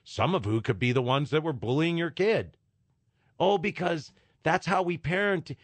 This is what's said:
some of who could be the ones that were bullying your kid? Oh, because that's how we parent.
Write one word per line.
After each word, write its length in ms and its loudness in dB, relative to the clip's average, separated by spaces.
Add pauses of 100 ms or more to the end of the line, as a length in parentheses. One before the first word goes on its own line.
some 320 0
of 100 -2
who 160 0
could 200 -2
be 100 2
the 120 2
ones 280 0
that 140 2
were 80 -2
bullying 440 0
your 140 -2
kid? 460 0 (840)
Oh, 200 4
because 520 -4 (320)
that's 240 0
how 160 2
we 160 -2
parent. 540 -2 (120)